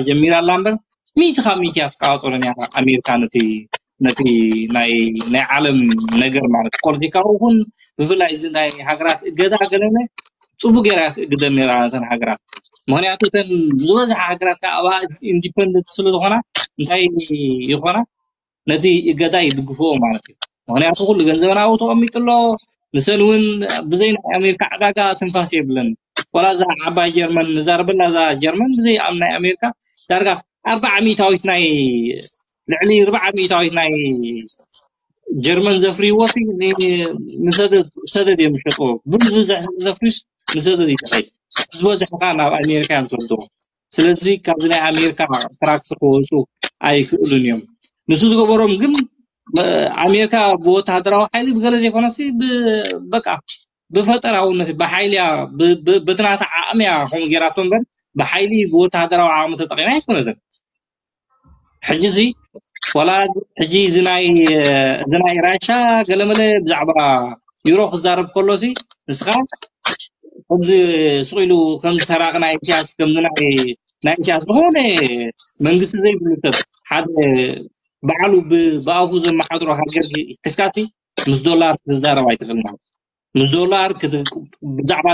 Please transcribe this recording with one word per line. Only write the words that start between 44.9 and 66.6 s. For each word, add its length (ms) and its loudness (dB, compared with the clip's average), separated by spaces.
ትራክስ 400 -2
ክወፁ 380 2
ኣይክእሉን 560 0
እዮም። 240 0
ንሱ 200 2
ዝገበሮም 480 4
ግን 180 0
ኣሜሪካ 360 2
ብወታደራዊ 680 2
ሓይሊ 260 -4
ብገለ 260 0
ዘይኮነሲ 400 0
ብ-፣ 200 -2
በቃ 200 -2
ብፈጠራውነት 800 0
ብሓይሊ 400 -2
እያ፣ 120 2
ብ-፣ 300 2
ብ-፣ 200 2
በቲ 220 0
ናታ 220 0
ዓቕሚ 260 -2
እያ 120 2
ከምኡ 260 -4
ጌራቶ 300 0
እምበር 220 0
ብሓይሊ 380 -2
ብወታደራዊ 640 2
ዓቕሚ 260 0
ተጠቒማ 320 -4
ኣይኮነትን። 480 -2
ሕጂ 220 -2
እዚ 140 0
ዋላ 200 2
ሕጂ 240 -2
እዚ 200 2
ናይ፣ 240 0
እዚ 220 -4
ናይ 220 0
ራሻ 260 0
ገለመለ 360 0
ብዛዕባ 320 0